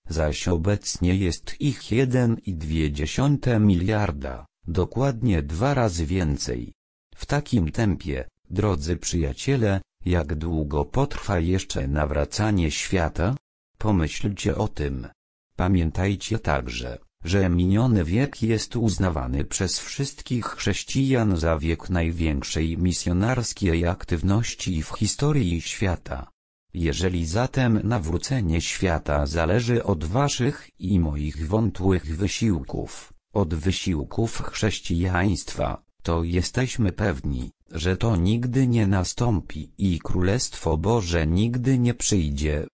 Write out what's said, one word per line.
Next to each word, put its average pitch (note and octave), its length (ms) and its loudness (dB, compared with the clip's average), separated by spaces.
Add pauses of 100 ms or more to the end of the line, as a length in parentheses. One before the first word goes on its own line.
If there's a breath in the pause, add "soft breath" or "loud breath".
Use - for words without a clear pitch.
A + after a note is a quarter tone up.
zaś D2+ 400 0
obecnie F2+ 680 2
jest F#2+ 460 -2
ich C#3+ 320 -2
jeden B2 440 2 (100)
i F#2+ 80 -4
dwie D#2 380 0
dziesiąte B2 680 2
miliarda, F2+ 840 2 (200)
dokładnie G#2 760 0
dwa F2 320 -2
razy F#2 320 0
więcej. C#2+ 680 -2 (420)
W - 120 -12
takim A#2 440 0
tempie, D#2 580 -2 (220)
drodzy F2+ 460 0
przyjaciele, F#2+ 840 0 (240)
jak E2 300 0
długo D2+ 500 -2
potrwa B2 540 -2
jeszcze E2 500 -2
nawracanie D2+ 800 0
świata? F2+ 640 0 (440)
Pomyślcie G2 800 0
o G#2+ 120 0
tym. C2+ 400 -6 (480)
Pamiętajcie F#2 840 0
także, B1 600 -4 (260)
że F#2+ 240 2
miniony F#2+ 560 4
wiek A#2+ 380 0
jest A2+ 340 0
uznawany D#2+ 680 0
przez - 340 -2
wszystkich - 680 -6
chrześcijan A2+ 920 0
za D#2+ 220 2
wiek D#2+ 320 -2
największej E2 880 0
misjonarskiej F2+ 1080 0
aktywności F#2 960 0
w - 60 -10
historii G#2 720 0
świata. D#2 720 -4 (440)
Jeżeli E2+ 520 0
zatem A#2 580 2
nawrócenie F2 760 0
świata D2+ 640 0
zależy F#2+ 580 0
od D#2+ 200 0
waszych B2+ 720 -2
i F#2+ 220 2
moich D2+ 480 -2
wątłych F#2 680 0
wysiłków, - 960 -2 (200)
od F2 220 0
wysiłków F2+ 880 -2
chrześcijaństwa, F2+ 1400 -2 (200)
to E2 220 0
jesteśmy F#2 680 0
pewni, C#2 580 -2 (200)
że F2+ 260 0
to A2+ 200 2
nigdy A#2+ 500 2
nie A#2 200 4
nastąpi F#2+ 920 0
i F#2 200 2
Królestwo F#2 800 0
Boże E2+ 500 2
nigdy A#2+ 520 2
nie A#2+ 160 2
przyjdzie, D2+ 800 0